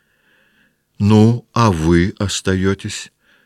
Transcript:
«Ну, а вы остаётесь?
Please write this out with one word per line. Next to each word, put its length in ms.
«Ну, 540
а 180
вы 480
остаётесь? 920